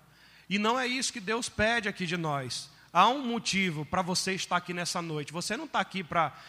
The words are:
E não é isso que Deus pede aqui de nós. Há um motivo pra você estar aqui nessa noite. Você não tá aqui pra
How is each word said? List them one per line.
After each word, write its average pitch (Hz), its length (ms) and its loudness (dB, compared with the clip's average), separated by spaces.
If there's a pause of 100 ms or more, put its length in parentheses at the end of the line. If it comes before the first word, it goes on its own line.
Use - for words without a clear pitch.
(500)
E 196 80 2
não 226 220 4
é 254 60 0
isso 247 260 -2
que 240 80 -10
Deus 220 280 -2
pede 220 400 2
aqui 185 180 -4
de 165 100 0
nós. 143 540 -4 (220)
Há 185 160 8
um 269 160 2
motivo 190 600 0
pra 180 180 0
você 180 300 -2
estar 185 240 -2
aqui 175 180 -4
nessa 175 260 -2
noite. 156 320 -6
Você 175 240 -4
não 311 120 -8
tá - 100 0
aqui 190 240 -2
pra 160 340 0 (120)